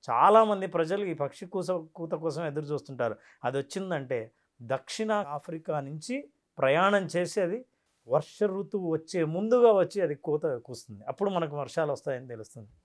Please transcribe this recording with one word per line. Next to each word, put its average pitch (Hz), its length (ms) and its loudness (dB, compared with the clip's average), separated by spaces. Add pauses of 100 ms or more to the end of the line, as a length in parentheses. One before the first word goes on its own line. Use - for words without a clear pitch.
చాలామంది 196 580 6
ప్రజలు 175 380 -2
ఈ 175 80 -4
పక్షి 143 320 -6
కూస-, 180 400 -4 (100)
కూత 165 160 -8
కోసం 160 340 -4
ఎదురు 151 200 -4
చూస్తుంటారు. 131 500 -4 (280)
అది 131 140 0
వచ్చిందంటే 139 720 -4 (300)
దక్షిణ 131 500 -4
ఆఫ్రికా 160 680 -4
నుంచి 156 500 -8 (280)
ప్రయాణం 185 460 4
చేసి 175 380 -2
అది 196 240 -2 (420)
వర్ష 151 360 0
ఋతువు 196 500 -2
వచ్చే 160 300 -2
ముందుగా 220 480 6
వచ్చి 196 300 4
అది 151 140 0
కూత 151 260 -2
కూస్తుంది. 120 640 -8
అప్పుడు 151 260 -2
మనకు 165 260 -2
వర్షాలు 147 360 -2
వస్తాయని 131 360 -6
తెలుస్తుంది. 110 420 -14 (160)